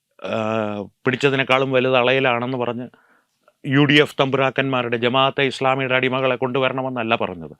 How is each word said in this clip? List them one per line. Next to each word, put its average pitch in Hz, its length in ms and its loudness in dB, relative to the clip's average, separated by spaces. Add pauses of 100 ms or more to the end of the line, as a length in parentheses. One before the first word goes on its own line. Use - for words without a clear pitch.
(240)
ആ, 104 120 -6 (680)
പിടിച്ചതിനേക്കാളും 135 680 0
വലുത് 131 240 2
അളയലാണെന്ന് 127 640 0
പറഞ്ഞ് 120 300 -6 (800)
യു 143 180 4
ഡി 147 100 4
എഫ് 147 260 4
തമ്പുരാക്കന്മാരുടെ, 131 760 0
ജമാഅത്തെ 131 460 2
ഇസ്ലാമിയുടെ 131 520 0
അടിമകളെ 131 420 0
കൊണ്ടുവരണമെന്നല്ല 127 800 -2
പറഞ്ഞത്. 87 440 -8